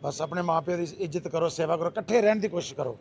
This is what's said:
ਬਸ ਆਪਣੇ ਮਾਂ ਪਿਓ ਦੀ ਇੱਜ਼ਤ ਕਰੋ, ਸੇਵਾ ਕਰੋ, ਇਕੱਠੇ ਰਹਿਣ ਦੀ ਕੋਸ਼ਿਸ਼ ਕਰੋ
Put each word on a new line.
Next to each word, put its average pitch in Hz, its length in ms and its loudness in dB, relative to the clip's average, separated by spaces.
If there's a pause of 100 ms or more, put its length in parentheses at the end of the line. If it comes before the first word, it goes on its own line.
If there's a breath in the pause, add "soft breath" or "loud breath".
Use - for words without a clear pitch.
ਬਸ 143 180 -4
ਆਪਣੇ 160 200 -2
ਮਾਂ 165 200 2
ਪਿਓ 175 160 -2
ਦੀ 170 100 -2 (100)
ਇੱਜ਼ਤ 175 300 -4
ਕਰੋ, 160 220 2
ਸੇਵਾ 160 280 0
ਕਰੋ, 165 100 0
ਇਕੱਠੇ 220 340 2
ਰਹਿਣ 208 140 6
ਦੀ 214 120 0
ਕੋਸ਼ਿਸ਼ 170 260 -4
ਕਰੋ 127 280 -4